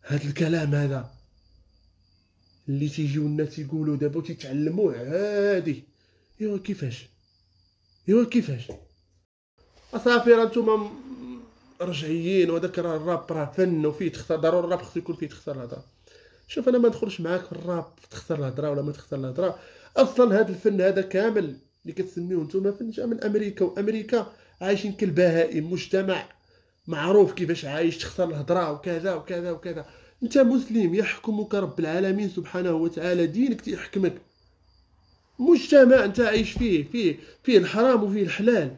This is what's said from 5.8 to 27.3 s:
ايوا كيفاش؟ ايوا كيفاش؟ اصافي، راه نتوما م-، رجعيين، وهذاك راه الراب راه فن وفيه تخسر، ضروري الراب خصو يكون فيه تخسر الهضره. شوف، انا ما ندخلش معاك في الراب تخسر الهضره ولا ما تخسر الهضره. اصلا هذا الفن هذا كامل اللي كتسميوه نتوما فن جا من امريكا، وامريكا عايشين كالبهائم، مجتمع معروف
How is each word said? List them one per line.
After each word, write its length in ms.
ايوا 180
كيفاش؟ 500
ايوا 160
كيفاش؟ 480
اصافي، 380
راه 120
نتوما 320
م-، 140
رجعيين، 720
وهذاك 280
راه 180
الراب 360
راه 240
فن 300
وفيه 260
تخسر، 240
ضروري 300
الراب 160
خصو 160
يكون 180
فيه 120
تخسر 240
الهضره. 320
شوف، 200
انا 100
ما 100
ندخلش 320
معاك 240
في 80
الراب 400
تخسر 280
الهضره 320
ولا 120
ما 100
تخسر 240
الهضره. 420
اصلا 440
هذا 80
الفن 320
هذا 220
كامل 540
اللي 120
كتسميوه 500
نتوما 280
فن 180
جا 160
من 180
امريكا، 400
وامريكا 680
عايشين 320
كالبهائم، 800
مجتمع 560
معروف 460